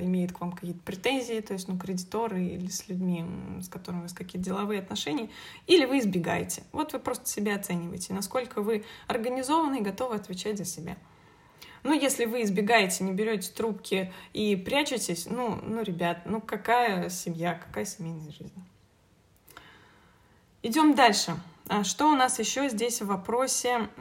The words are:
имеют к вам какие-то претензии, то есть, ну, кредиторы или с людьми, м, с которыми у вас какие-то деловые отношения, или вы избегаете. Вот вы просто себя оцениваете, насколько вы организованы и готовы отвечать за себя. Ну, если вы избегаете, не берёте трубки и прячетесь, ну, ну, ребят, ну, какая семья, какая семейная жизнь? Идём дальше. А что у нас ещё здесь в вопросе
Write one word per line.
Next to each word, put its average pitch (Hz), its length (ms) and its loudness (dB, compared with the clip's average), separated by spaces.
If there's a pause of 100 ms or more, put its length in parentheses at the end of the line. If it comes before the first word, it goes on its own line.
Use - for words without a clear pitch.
имеют 180 280 2
к - 80 -10
вам 175 100 -4
какие-то 175 320 -8
претензии, 226 560 -2
то 214 140 -6
есть, 185 160 -6
ну, 185 80 0
кредиторы 190 680 -2
или 180 240 -4
с - 220 -8
людьми, 180 320 0
м, - 400 -8
с 185 80 -12
которыми - 320 -8
у - 20 -8
вас 175 100 -10
какие-то 185 360 -6
деловые 202 320 -2
отношения, 220 480 -4 (380)
или 330 180 10
вы 269 140 4
избегаете. 180 640 0 (100)
Вот 302 200 -2
вы 269 60 -2
просто - 300 -4
себя 208 260 0
оцениваете, 180 580 -4
насколько 214 480 -2
вы 214 220 0 (240)
организованы 262 680 0
и 233 40 0
готовы 208 340 -2
отвечать 196 420 -4
за 190 80 -6
себя. - 320 -8 (840)
Ну, 269 100 4
если 262 320 2
вы 233 180 0
избегаете, 202 600 4
не 190 100 0
берёте 208 400 -2
трубки 202 580 -2 (220)
и 208 220 2
прячетесь, 220 720 0
ну, 233 340 -2
ну, 226 200 -4
ребят, 175 420 -2
ну, 214 160 -2
какая 214 680 2
семья, 170 460 -4
какая - 300 -6
семейная 160 460 -10
жизнь? - 320 -16 (2000)
Идём 294 320 8
дальше. 214 400 6 (320)
А 208 160 2
что 285 280 4
у 302 40 8
нас 254 240 4
ещё 254 300 0
здесь 233 320 -2
в 208 60 -4
вопросе 233 800 0 (140)